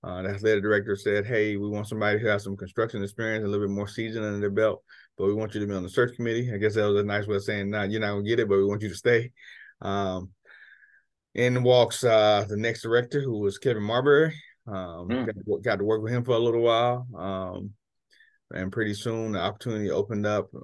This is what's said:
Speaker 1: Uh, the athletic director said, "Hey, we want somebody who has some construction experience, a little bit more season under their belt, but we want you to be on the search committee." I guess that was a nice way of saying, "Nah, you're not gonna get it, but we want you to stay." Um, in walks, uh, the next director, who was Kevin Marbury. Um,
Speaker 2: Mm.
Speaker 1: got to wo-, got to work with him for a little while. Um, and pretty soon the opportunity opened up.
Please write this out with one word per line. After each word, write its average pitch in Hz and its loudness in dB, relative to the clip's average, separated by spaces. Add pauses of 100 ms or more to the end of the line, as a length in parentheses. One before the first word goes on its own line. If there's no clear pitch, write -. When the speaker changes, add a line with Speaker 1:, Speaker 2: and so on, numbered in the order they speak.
Speaker 1:
Uh, 90 -8
the 95 -4
athletic 101 2
director 104 2
said, 101 0
"Hey, 107 0
we 101 -4
want 104 -6
somebody 107 0
who 117 -2
has 104 0
some 98 -8
construction 110 -4
experience, 110 -4
a 101 -2
little 101 0
bit 101 -2
more 101 -4
season 113 -6
under 104 -4
their 101 -2
belt, 107 0 (340)
but 95 -2
we 101 2
want 104 -4
you 104 -2
to 101 -2
be 101 -4
on 92 -2
the 90 -8
search 123 0
committee." 120 -2
I 104 -4
guess 104 2
that 107 4
was 101 4
a - 0
nice 101 -2
way 104 -2
of 98 -2
saying, 101 -2
"Nah, 104 -2
you're 104 -2
not 104 -2
gonna 101 -2
get 117 2
it, 110 2
but 98 4
we 98 4
want 101 -2
you 104 -6
to 87 -10
stay." 120 2 (500)
Um, 95 -4 (1040)
in 123 2
walks, 123 6
uh, 107 6
the 101 -4
next 113 -2
director, 120 2
who 120 -4
was 101 -2
Kevin 110 0
Marbury. 139 4 (340)
Um, 90 -10
Speaker 2:
Mm. 123 0
Speaker 1:
got 107 -6
to 95 -14
wo-, 104 0
got 107 0
to 98 -2
work 110 2
with 110 -4
him 120 0
for 123 2
a 113 4
little 117 2
while. 120 2
Um, 92 -8 (760)
and 95 -6
pretty 107 -2
soon 113 -6
the 92 -2
opportunity 104 -4
opened 104 -2
up. 104 0 (140)